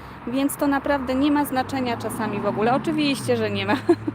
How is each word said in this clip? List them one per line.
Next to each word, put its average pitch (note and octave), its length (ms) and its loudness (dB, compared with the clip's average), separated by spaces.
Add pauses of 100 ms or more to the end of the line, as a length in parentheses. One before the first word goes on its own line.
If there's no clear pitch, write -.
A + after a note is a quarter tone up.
(260)
więc C4+ 300 0
to D4 100 0
naprawdę C#4 480 0
nie C#4 160 4
ma D4 140 4
znaczenia B3+ 520 -2
czasami G#3+ 440 -4
w G3+ 60 -2
ogóle. G#3 280 2
Oczywiście, C#4 640 0
że G#3+ 140 0
nie G3 160 -2
ma. G#3 100 2 (380)